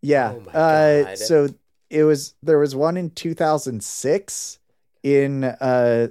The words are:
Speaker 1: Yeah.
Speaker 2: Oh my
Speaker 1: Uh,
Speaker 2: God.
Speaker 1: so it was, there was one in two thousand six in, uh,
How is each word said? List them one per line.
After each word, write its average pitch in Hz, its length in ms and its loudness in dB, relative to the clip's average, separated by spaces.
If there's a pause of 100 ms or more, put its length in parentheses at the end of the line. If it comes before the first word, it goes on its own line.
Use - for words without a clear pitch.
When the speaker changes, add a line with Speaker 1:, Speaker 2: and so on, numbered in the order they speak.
Speaker 1:
Yeah. 135 340 0
Speaker 2:
Oh 117 40 -16
my 101 140 -20
Speaker 1:
Uh, 156 500 4
Speaker 2:
God. 95 140 -6
Speaker 1:
so 147 320 2 (400)
it 156 140 0
was, 151 380 0
there 151 180 2
was 143 160 -2
one 156 220 -2
in 175 140 -6
two 165 220 -8
thousand 147 500 -2
six - 760 -6 (440)
in, 139 400 0
uh, 120 680 0